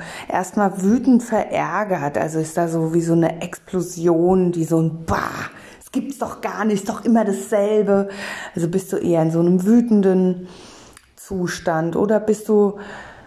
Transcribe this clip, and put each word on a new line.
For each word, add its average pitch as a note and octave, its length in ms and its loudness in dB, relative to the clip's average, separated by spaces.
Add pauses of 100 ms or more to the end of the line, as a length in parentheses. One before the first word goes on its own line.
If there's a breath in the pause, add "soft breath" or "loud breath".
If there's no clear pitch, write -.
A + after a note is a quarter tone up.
(300 loud breath)
erstmal F#3+ 520 -2
wütend A#3+ 420 4
verärgert? E3+ 920 -2
Also D#3+ 220 -2
ist D#3 160 -6
da E3+ 120 0
so D#3+ 260 -2
wie E3+ 80 2
so E3 120 0
eine E3 280 2
Explosion, F3 1080 0
die E3+ 120 -4
so E3 160 0
ein D#3+ 260 -2
Bah, - 440 -6 (340 loud breath)
es - 80 -20
gibt's B3+ 280 -6
doch - 220 -8
gar G3+ 240 -6
nicht, G#3 180 0
ist - 60 -6
doch A3 140 -8
immer A3+ 220 4
dasselbe. G3+ 840 0 (460 loud breath)
Also E3+ 120 0
bist F3+ 260 -2
du F#3+ 40 -2
eher E3 260 2
in D#3+ 80 2
so E3 80 0
einem F3+ 260 4
wütenden G3 840 4 (680 loud breath)
Zustand E3+ 800 -4
oder G#3 240 2
bist G#3+ 280 -2
du G#3 320 2 (480 loud breath)